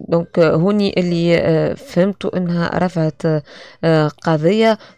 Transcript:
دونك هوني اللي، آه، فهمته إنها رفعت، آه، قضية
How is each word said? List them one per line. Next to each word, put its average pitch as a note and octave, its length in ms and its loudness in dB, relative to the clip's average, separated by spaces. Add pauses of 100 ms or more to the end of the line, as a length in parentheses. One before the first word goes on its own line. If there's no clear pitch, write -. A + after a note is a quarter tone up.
دونك E3+ 300 -2
هوني F3+ 580 2
اللي، E3+ 420 2
آه، D#3 360 0
فهمته - 640 -4
إنها E3+ 420 -4
رفعت، E3+ 440 -2 (640)
آه، D#3 240 2
قضية F#3+ 680 0 (200)